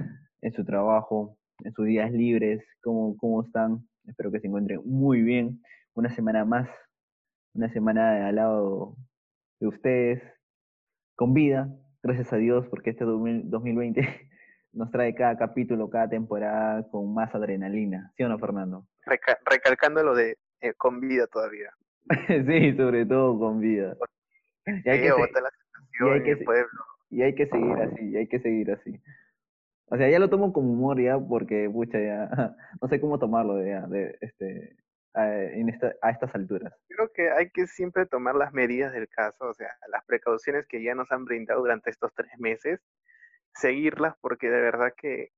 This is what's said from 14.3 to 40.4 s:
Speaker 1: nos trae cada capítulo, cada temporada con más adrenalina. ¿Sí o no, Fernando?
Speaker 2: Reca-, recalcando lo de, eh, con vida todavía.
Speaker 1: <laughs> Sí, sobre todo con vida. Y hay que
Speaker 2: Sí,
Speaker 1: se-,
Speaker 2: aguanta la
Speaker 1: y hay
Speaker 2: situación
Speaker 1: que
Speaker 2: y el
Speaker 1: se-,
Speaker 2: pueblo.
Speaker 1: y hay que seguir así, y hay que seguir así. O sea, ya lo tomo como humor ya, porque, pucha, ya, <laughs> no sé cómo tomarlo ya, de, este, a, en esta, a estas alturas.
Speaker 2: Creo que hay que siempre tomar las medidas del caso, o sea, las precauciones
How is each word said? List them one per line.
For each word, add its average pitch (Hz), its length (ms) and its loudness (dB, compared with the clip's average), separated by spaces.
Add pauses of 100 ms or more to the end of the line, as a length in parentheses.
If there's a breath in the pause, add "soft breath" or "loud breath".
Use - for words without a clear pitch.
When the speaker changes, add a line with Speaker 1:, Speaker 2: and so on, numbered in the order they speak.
Speaker 1:
nos 113 160 -6
trae 120 240 0
cada 117 240 0
capítulo, 113 540 -2
cada 113 180 0
temporada 110 800 -2
con 101 240 -6
más 113 220 -2
adrenalina. 98 840 -4
¿Sí 131 60 -2
o 120 60 0
no, 110 100 -4
Fernando? 98 480 -6 (180)
Speaker 2:
Reca-, - 400 2
recalcando 156 580 4
lo 135 120 4
de, 113 220 2 (240)
eh, 117 120 -2
con 123 260 0
vida 127 280 0
todavía. 107 420 -6 (360)
Speaker 1:
<laughs> 135 420 0
Sí, 156 280 6
sobre 123 300 2
todo 127 340 4
con 110 200 0
vida. 104 360 0 (680)
Y 196 240 -4
hay 135 80 6
que - 0 -
Speaker 2:
Sí, 127 60 0
Speaker 1:
se-, 143 60 6
Speaker 2:
aguanta 127 320 4
la 131 80 -2
Speaker 1:
y - 600 -4
hay 139 100 4
Speaker 2:
situación 127 40 -2
Speaker 1:
que 120 60 0
Speaker 2:
y - 20 6
el 147 80 0
Speaker 1:
se-, - 60 -10
Speaker 2:
pueblo. 120 340 2 (320)
Speaker 1:
y 120 100 0
hay 135 140 4
que 143 120 2
seguir 117 300 2
así, 110 320 -4
y 107 80 -4
hay 110 100 -2
que 123 120 -2
seguir 110 320 0
así. 104 280 -8 (920 soft breath)
O 120 60 0
sea, 131 120 6
ya 165 80 8
lo 190 120 6
tomo 196 220 2
como 135 200 2
humor 127 280 0
ya, 131 200 2
porque, 110 500 -2
pucha, 117 300 -4
ya, 104 300 -4
<laughs> 123 280 -2 (240 loud breath)
no 131 60 -4
sé 135 120 0
cómo 147 200 -2
tomarlo 110 440 0
ya, 95 180 -4
de, 92 400 -6
este, 95 540 -12 (380)
a, 107 220 0
en 104 340 -2
esta, 117 320 -2
a 117 80 2
estas 120 240 -4
alturas. 98 400 -6 (140)
Speaker 2:
Creo 220 260 -4
que 170 160 0
hay 170 220 0
que 185 160 -2
siempre 185 400 -2
tomar 127 280 -2
las 143 180 0
medidas 127 380 0
del 113 160 -6
caso, 107 380 -4
o 117 80 -6
sea, 107 160 -14 (200)
las 104 160 -4
precauciones 123 600 -2